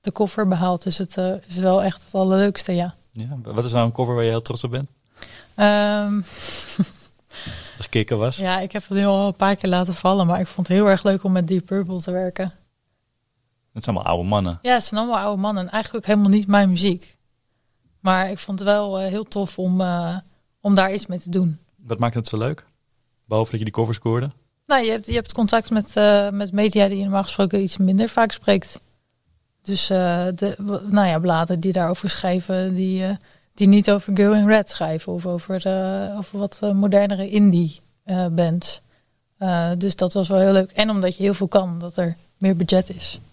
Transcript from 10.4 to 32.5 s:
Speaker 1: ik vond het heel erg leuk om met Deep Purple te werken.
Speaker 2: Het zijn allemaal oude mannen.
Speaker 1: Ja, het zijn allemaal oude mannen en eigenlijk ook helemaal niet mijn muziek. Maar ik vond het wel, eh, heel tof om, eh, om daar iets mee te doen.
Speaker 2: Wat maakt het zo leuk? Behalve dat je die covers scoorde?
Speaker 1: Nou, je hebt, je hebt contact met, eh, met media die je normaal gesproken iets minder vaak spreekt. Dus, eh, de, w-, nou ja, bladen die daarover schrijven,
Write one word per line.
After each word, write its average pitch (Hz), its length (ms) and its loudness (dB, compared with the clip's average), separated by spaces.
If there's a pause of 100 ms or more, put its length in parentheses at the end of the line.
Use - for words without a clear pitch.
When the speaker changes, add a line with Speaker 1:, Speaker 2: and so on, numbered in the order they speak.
Speaker 1:
ik 185 60 -2
vond - 220 -6
het 185 80 2
heel 208 120 6
erg 190 140 4
leuk 196 220 0
om 190 80 2
met 180 160 0
Deep 180 180 0
Purple 190 360 -4
te 180 80 -8
werken. 185 420 -4 (1200)
Speaker 2:
Het 110 120 -10
zijn 101 120 -2
allemaal - 180 -2
oude 87 140 -2
mannen. 92 340 0
Speaker 1:
Ja, 247 120 0
het 233 100 0
zijn 208 160 -4
allemaal 233 220 -2
oude 208 180 -2
mannen 202 260 -2
en 185 40 -14
eigenlijk 214 340 -6
ook 202 100 -2
helemaal 202 240 6
niet 202 80 0
mijn 202 220 6
muziek. 180 480 -2 (840)
Maar 185 300 0
ik 202 80 -8
vond 190 200 -8
het 196 100 -4
wel, 202 320 0
eh, 190 80 -4
heel 208 160 -4
tof - 340 -6
om, 185 220 0
eh, 175 360 -2 (440)
om 202 140 2
daar 190 200 4
iets 202 120 -8
mee 180 140 -8
te 175 100 -12
doen. 170 280 0 (180)
Speaker 2:
Wat 113 220 -8
maakt 117 160 0
het 117 140 -4
zo - 80 -6
leuk? 117 280 -4 (600)
Behalve 110 260 0
dat 117 80 -6
je 107 60 -4
die 107 100 -6
covers 117 220 -2
scoorde? 120 340 -2 (360)
Speaker 1:
Nou, 269 180 2
je 220 60 0
hebt, 220 160 -4
je 226 80 -6
hebt 226 180 -4
contact 226 380 0
met, 214 260 -2
eh, 208 340 4
met 202 220 -6
media 202 360 2
die 196 80 -4
je 196 60 -4
normaal 196 200 0
gesproken 196 400 0
iets 190 140 -4
minder 190 320 2
vaak 226 240 0
spreekt. - 500 -2 (800)
Dus, - 280 -4
eh, 180 440 0
de, 202 240 -4
w-, 202 340 -6
nou 202 160 6
ja, 160 100 2
bladen 165 420 0
die 185 120 0
daarover 180 380 -2
schrijven, 185 640 -2